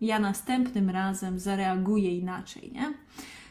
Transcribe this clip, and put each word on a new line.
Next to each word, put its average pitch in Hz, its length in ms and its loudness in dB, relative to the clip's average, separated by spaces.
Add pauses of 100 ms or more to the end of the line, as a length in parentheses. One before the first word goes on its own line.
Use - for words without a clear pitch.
"Ja 214 180 2
następnym 208 680 2
razem 185 500 -2
zareaguję 190 800 2
inaczej", 180 560 -8
nie? 294 200 -2 (580)